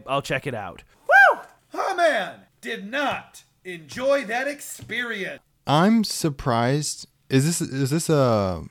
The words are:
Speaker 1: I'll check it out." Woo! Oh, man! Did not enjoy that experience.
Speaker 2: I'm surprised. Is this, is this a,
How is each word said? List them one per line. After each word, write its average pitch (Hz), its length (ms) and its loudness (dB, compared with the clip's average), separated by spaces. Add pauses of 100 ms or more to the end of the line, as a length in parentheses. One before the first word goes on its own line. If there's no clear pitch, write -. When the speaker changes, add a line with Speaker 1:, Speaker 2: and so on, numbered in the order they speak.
Speaker 1:
I'll 139 160 -2
check 135 240 -6
it 131 80 -6
out." 98 280 -12 (260)
Woo! 740 320 6 (340)
Oh, 381 200 -4
man! 254 460 0 (200)
Did 214 300 -10
not 240 540 -6 (200)
enjoy 196 600 -2
that 247 240 -4
experience. 220 920 -8 (260)
Speaker 2:
I'm 196 380 4
surprised. 139 1000 -2 (220)
Is 135 160 4
this, 165 160 -2
is 135 300 -2
this 160 180 0
a, 107 640 2